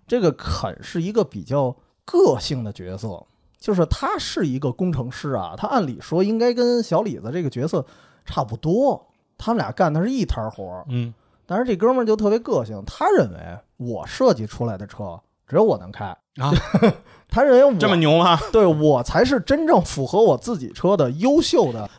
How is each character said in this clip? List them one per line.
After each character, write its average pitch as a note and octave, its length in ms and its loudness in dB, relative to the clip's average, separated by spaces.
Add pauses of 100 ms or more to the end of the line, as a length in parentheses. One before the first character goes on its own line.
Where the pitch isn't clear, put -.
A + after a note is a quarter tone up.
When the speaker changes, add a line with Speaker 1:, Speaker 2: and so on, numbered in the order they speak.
Speaker 1:
这 B3 120 0
个 F3 120 4
肯 - 500 -6
是 - 200 -6
一 F#3 100 -4
个 G#3+ 120 2
比 G2 200 -10
较 C3 320 -2 (300)
个 E4+ 340 4
性 C3 240 -6
的 G#2+ 100 -8
角 F#2 240 -12
色， F#2+ 260 -10 (360)
就 G#3+ 140 -2
是 F3 140 4
他 F4+ 300 -4
是 - 300 -4
一 C3 100 -2
个 C#3 140 -2
工 F#3 200 -2
程 C3 200 -4
师 C#3+ 200 -8
啊， F#2 260 -6
他 G#3 100 -6
按 A3+ 180 0
理 B2 160 -8
说 F3 220 -2
应 A3 140 -2
该 A#3+ 160 0
跟 A#3+ 280 0
小 F3 200 0
李 F3+ 180 -4
子 G#2+ 120 -10
这 F3 120 -4
个 C#3 60 -2
角 B2 180 -4
色 D#3 180 -4 (400)
差 - 180 -6
不 A2 140 -8
多， A3 500 -2 (300)
他 - 160 -4
们 A#3 40 -2
俩 A#2 140 -4
干 E3+ 220 0
的 D#3+ 80 0
是 G#3+ 80 -2
一 B3+ 160 -2
摊 - 180 -4
儿 A2 60 -6
活 - 140 -14
儿。 F2+ 260 -14
Speaker 2:
嗯。 A#2+ 240 -6 (320)
Speaker 1:
但 F3+ 120 -4
是 A#3+ 60 0
这 A#3+ 140 -2
哥 A#3 160 2
们 C4 60 0
儿 A#3+ 60 0
就 G#3+ 100 2
特 G#3 140 0
别 A3 100 2
个 F#3+ 260 -2
性， G#2 200 -12
他 - 260 -6
认 E3 200 2
为 E2+ 260 -14 (200)
我 A2+ 280 -8
设 B3+ 280 2
计 A2 120 -6
出 A#2 200 -6
来 G#2+ 120 -6
的 G2+ 80 -12
车 F#2 320 -12 (300)
只 C3+ 80 -2
有 G3 80 6
我 F3 140 2
能 F2+ 140 -14
开。 G#2 140 -10 (340)
Speaker 2:
啊。 C3+ 160 0
Speaker 1:
<laughs> E3+ 60 2 (680)
他 A#3+ 140 2
认 C#4+ 100 6
为 B3+ 120 8
我 C#4 120 4
Speaker 2:
这 G#3 120 2
么 F#3+ 80 4
牛 D#3 200 4
吗？ E3+ 220 4 (140)
Speaker 1:
对， A3 120 6
我 D3+ 380 4
才 F#3 200 2
是 B3+ 180 2
真 D4+ 260 0
正 D4 140 4
符 C#3 260 -4
合 G3 140 2
我 F3 160 6
自 A3+ 200 -6
己 B2+ 140 -10
车 F#3+ 240 0
的 C#3 160 2
优 B3+ 300 2
秀 G3 320 2
的 G#2+ 140 -10 (120)